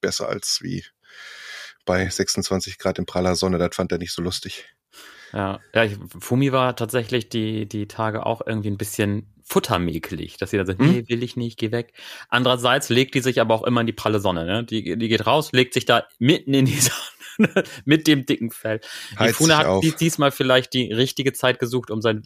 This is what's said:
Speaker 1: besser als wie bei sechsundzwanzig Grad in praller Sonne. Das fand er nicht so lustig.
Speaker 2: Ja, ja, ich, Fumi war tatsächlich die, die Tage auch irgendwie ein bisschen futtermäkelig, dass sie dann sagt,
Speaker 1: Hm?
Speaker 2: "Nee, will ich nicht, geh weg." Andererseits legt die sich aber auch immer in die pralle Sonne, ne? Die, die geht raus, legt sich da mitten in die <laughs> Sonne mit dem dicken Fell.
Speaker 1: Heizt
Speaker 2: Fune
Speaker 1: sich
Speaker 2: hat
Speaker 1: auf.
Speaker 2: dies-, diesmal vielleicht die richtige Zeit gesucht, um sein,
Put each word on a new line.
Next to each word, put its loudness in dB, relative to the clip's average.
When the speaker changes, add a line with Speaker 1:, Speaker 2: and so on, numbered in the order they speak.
Speaker 1:
besser -2
als -4
wie -6
bei 0
sechsundzwanzig -2
Grad -2
in -4
praller 0
Sonne. 0
Das 0
fand -2
er 0
nicht -8
so -6
lustig. -8
Speaker 2:
Ja, -4
ja, 6
ich, -2
Fumi 2
war 2
tatsächlich -2
die, -4
die -6
Tage -4
auch 0
irgendwie -4
ein -2
bisschen -2
futtermäkelig, -2
dass -6
sie 2
dann 0
sagt, -2
Speaker 1:
Hm? 6
Speaker 2:
"Nee, 2
will -2
ich -8
nicht, -6
geh -4
weg." -4
Andererseits 4
legt 2
die 0
sich 2
aber 4
auch 2
immer 2
in -2
die 0
pralle 0
Sonne, -2
ne? -2
Die, -6
die -2
geht 0
raus, 2
legt 2
sich -2
da 4
mitten 2
in 4
die 0
<laughs> -
Sonne -2
mit 4
dem 4
dicken -2
Fell. -6
Speaker 1:
Heizt 2
Speaker 2:
Fune 4
Speaker 1:
sich 6
Speaker 2:
hat 4
Speaker 1:
auf. 2
Speaker 2:
dies-, 2
diesmal 2
vielleicht 2
die 2
richtige 0
Zeit 0
gesucht, -2
um -4
sein, 2